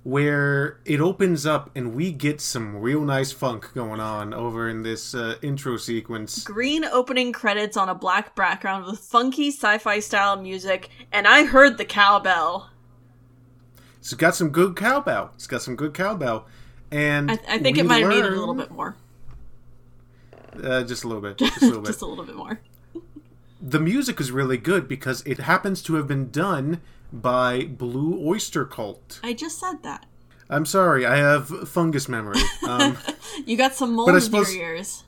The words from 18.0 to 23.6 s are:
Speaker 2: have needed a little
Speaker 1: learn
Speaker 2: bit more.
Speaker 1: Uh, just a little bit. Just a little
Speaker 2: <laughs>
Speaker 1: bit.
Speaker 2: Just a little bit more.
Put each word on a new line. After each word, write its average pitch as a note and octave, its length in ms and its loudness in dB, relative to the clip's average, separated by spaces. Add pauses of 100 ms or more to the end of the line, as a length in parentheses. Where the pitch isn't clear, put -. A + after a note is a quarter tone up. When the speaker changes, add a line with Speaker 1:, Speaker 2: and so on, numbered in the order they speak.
Speaker 2:
have G3+ 80 4
needed G#3 160 4
a F#3+ 100 0
little F3+ 120 -2
Speaker 1:
learn E3+ 100 -4
Speaker 2:
bit - 140 -10
more. F3 260 -10 (1600)
Speaker 1:
Uh, B2+ 220 0
just A#2 220 -8
a - 20 -6
little A2 140 -6
bit. G2+ 160 -8
Just - 240 0
a C4+ 40 8
little A2+ 160 4
Speaker 2:
<laughs> - 0 -
Speaker 1:
bit. G#2 60 -6
Speaker 2:
Just - 140 -6
a G3+ 40 -10
little - 200 -10
bit - 100 -16
more. G#3+ 240 -10 (1000)